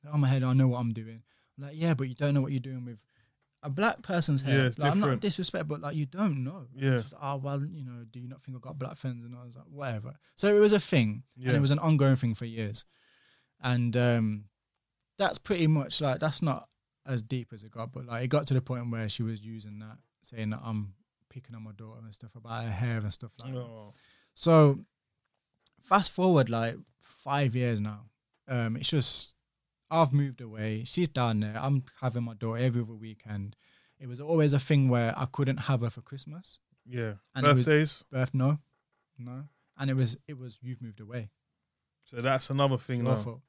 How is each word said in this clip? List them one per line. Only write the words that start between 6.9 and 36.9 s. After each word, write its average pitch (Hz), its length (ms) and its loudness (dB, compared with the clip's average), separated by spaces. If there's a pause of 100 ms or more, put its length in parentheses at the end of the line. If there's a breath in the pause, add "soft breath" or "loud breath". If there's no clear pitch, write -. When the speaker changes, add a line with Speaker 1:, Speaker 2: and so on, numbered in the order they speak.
Speaker 1:
She's - 100 -12
like, - 100 -16
"Oh, 139 140 -4
well, 139 300 -4
you 151 180 -10
know, 123 260 -14
do 120 80 -18
you 123 100 -12
not 131 140 -16
think 131 140 -14
I've 127 60 -16
got 139 160 -14
black 131 180 -8
friends?" 120 300 -10
And 123 100 -14
I 123 80 -18
was 120 120 -20
like, 147 100 -20
"Whatever." 135 520 -8 (180 soft breath)
So 208 200 4
it - 20 8
was 208 140 8
a 202 80 6
thing, 113 420 2 (140)
and 127 80 -16
Speaker 2:
Yeah. 127 80 2
Speaker 1:
it 143 80 4
was 139 100 4
an 151 80 4
ongoing 143 380 4
thing 117 180 0
for 120 120 -8
years. 113 400 -6 (760 soft breath)
And, 123 340 0
um, 113 500 2 (760)
that's 196 180 0
pretty 175 300 0
much, 156 340 2
like, 135 180 0
that's 156 220 -2
not 147 280 -2 (380)
as 127 160 -4
deep 120 300 -6
as 104 100 -18
it 110 80 -20
got, 113 220 -10
but, 127 140 -10
like, 120 180 -4
it 123 40 -4
got 139 200 2
to 139 60 2
the 127 80 6
point 120 280 -6
where 113 180 -4
she - 140 -6
was 110 200 -4
using 107 380 -14
that, 107 180 -18 (240)
saying 110 280 -6
that 107 120 -6
I'm 104 320 -6 (340)
picking 127 260 -18
on 110 80 -16
my 110 100 -16
daughter 110 320 -20
and 110 80 -18
stuff 107 220 -20
about 113 300 -10
her 110 60 -6
hair 117 280 0
and 107 140 -2
stuff - 260 -12
like 135 140 -12
that. 127 80 -6
Speaker 2:
Oh. 110 340 -16 (400 soft breath)
Speaker 1:
So 156 500 6 (960)
fast - 320 2
forward, 175 360 4
like, 113 280 -2 (240)
five 139 560 -2
years 117 240 0
now. 107 260 -6 (420)
Um, 117 280 -2
it's 117 120 -4
just, - 460 0 (560)
I've 160 220 4
moved 143 280 0
away. 110 440 -4
She's 175 240 0
down 117 320 0
there. 107 180 -4
I'm 135 260 0 (160)
having 120 240 -2
my 117 100 -10
daughter 117 280 -4
every 120 200 0
other 113 120 -8
weekend. 104 600 -10 (420 soft breath)
It 131 100 -16
was 123 120 -12
always 156 320 4
a 139 80 4
thing 139 280 4
where 117 300 2
I 135 80 -2
couldn't 139 320 -2
have 131 240 0
her 113 80 -2
for 117 100 -16
Christmas. 147 600 -16 (260)
Speaker 2:
Yeah. 117 280 -6 (200)